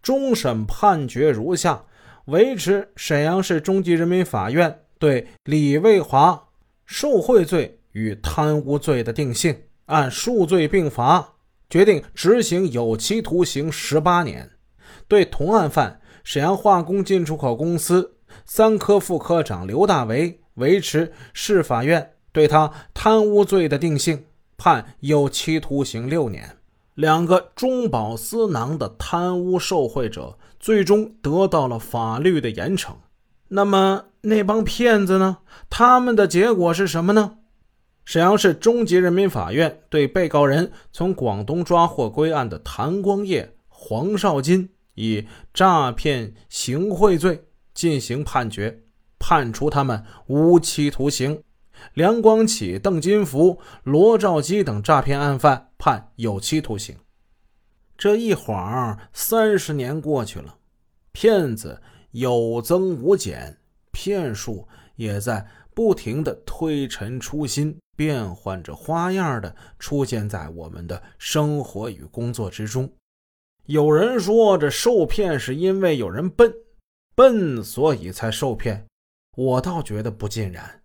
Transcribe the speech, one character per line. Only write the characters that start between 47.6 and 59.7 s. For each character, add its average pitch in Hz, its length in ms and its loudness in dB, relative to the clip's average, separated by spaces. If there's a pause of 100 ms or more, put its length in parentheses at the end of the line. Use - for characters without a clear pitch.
进 156 280 -2
行 135 240 -6
判 120 260 -2
决， 101 320 -8 (380)
判 135 320 2
处 147 180 -2
他 143 140 0
们 110 180 -4 (240)
无 165 320 6
期 147 320 0
徒 139 180 -4
刑。 147 320 -4 (540)
梁 214 260 2
光 220 240 6
启、 101 340 -4
邓 170 220 -2
金 202 240 2
福、 165 360 2 (240)
罗 190 340 4
兆 180 240 0
基 190 220 -2
等 104 180 -6
诈 147 180 4
骗 139 180 -2
案 143 200 -2
犯 131 400 2
判 - 380 -2
有 104 240 -4
期 156 200 -2
徒 113 160 -8
刑。 - 200 -12 (1000)
这 208 200 2
一 226 180 0
晃 107 640 -6 (140)
三 220 440 0
十 160 160 -4